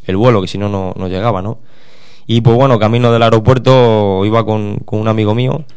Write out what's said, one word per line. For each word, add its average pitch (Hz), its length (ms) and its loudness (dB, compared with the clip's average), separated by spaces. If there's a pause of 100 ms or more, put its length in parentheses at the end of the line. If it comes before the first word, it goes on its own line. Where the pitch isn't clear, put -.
el 92 100 -2
vuelo, 110 240 2
que 92 60 -4
si - 120 -6
no, 104 100 -2
no, 95 280 -6
no 95 120 -6
llegaba, 92 340 -2
¿no? 110 160 -8 (680)
Y 113 140 2
pues 117 120 4
bueno, 127 240 4
camino 117 320 2
del 117 140 2
aeropuerto 113 1000 4
iba 110 200 0
con, 104 400 -4
con 107 160 -6
un 110 80 -2
amigo 107 260 0
mío, 131 300 -4 (120)